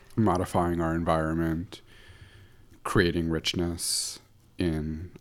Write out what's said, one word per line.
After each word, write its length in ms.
modifying 640
our 140
environment, 840
creating 440
richness 920
in 540